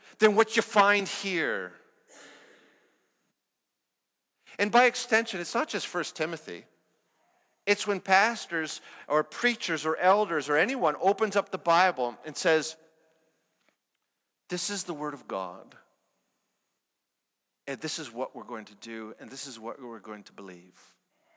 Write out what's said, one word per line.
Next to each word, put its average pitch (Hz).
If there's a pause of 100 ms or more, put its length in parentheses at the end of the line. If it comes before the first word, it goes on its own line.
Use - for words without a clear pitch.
(180)
than 214
what 220
you 226
find 202
here. 120 (2750)
And 202
by 240
extension, 226
it's 170
not 269
just 180
First -
Timothy. 151 (1040)
It's 202
when 202
pastors 190 (260)
or 151
preachers 175
or 160
elders 180
or 147
anyone 196
opens 196
up 202
the 180
Bible 165
and 143
says, 160 (1700)
"This 175
is 202
the 170
Word 147
of 120
God, 95 (1900)
and 131
this 147
is 131
what 120
we're 117
going 110
to 104
do, 110
and 123
this 131
is 117
what 110
we're 117
going 104
to -
believe." 92 (580)